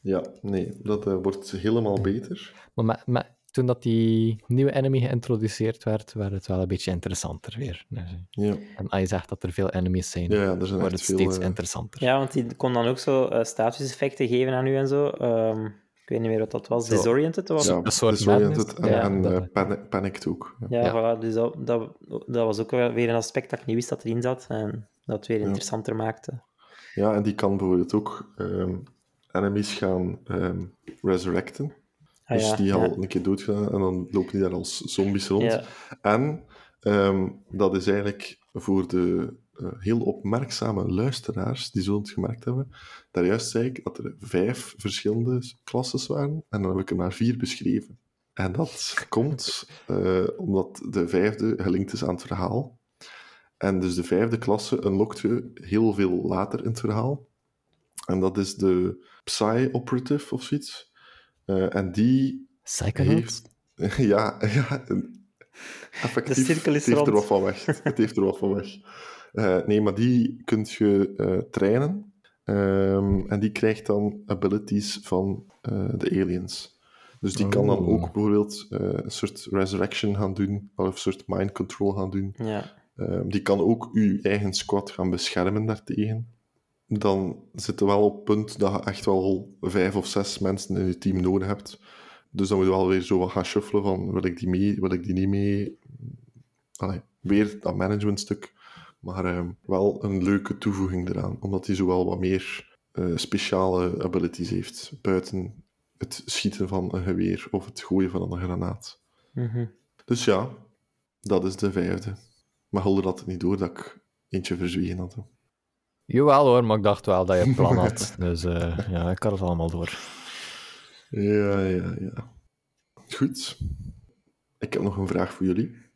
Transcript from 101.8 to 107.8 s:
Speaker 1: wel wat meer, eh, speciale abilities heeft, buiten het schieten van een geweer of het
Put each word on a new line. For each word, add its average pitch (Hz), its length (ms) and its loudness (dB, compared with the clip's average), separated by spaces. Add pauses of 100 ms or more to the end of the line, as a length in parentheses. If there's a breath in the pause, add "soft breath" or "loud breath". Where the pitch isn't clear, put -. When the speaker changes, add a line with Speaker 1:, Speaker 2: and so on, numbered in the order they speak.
Speaker 1:
wel 92 180 2
wat 90 140 -2
meer, - 580 -4 (140)
eh, 90 240 -2
speciale 92 880 0
abilities 87 460 -2
heeft, - 520 -6
buiten 92 600 -2 (340)
het - 280 -10
schieten - 420 -2
van 92 280 -2
een 92 80 -2
geweer 92 480 0
of 95 140 -2
het - 160 -14